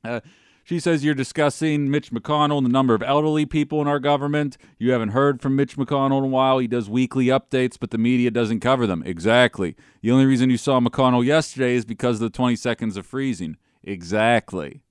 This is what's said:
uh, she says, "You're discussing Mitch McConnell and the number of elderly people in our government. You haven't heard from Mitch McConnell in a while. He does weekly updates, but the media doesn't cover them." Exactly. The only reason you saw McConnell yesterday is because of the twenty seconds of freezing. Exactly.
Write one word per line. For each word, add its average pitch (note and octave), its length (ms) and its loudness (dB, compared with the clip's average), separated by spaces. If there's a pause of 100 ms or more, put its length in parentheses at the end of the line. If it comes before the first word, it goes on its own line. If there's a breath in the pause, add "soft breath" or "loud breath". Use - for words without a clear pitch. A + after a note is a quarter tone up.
uh, A#2 180 -6 (440 soft breath)
she E3+ 140 -4
says, D#3+ 240 0
"You're D3 120 0
discussing D3 760 -2
Mitch D3 200 -2
McConnell D3 480 0
and C3 80 0
the A#2+ 40 0
number C3 220 2
of A2 100 2
elderly D3+ 440 0
people D3+ 340 -2
in C#3+ 80 0
our D3 100 0
government. C#3+ 600 0 (200 soft breath)
You B2 140 2
haven't A2+ 200 0
heard C3+ 280 2
from C3+ 160 0
Mitch C#3 220 -2
McConnell C3+ 400 0
in C3+ 60 -2
a - 20 -2
while. C3 320 2
He B2+ 80 0
does A2+ 240 -4
weekly B2+ 380 0
updates, B2+ 520 0
but - 100 -6
the A2+ 60 -6
media A#2+ 340 2
doesn't A2+ 300 -2
cover B2 260 0
them." F2 200 -2
Exactly. G2 680 0 (260 soft breath)
The A2 80 0
only C3+ 160 4
reason C3 240 2
you A#2+ 80 2
saw C3 200 0
McConnell B2 460 2
yesterday C3 500 0
is A#2 120 -2
because A#2 300 -2
of A2 140 -4
the - 60 -16
twenty B2 180 0
seconds A2 440 -4
of F#2 80 -12
freezing. G2+ 500 -6 (260)
Exactly. G2 1080 -2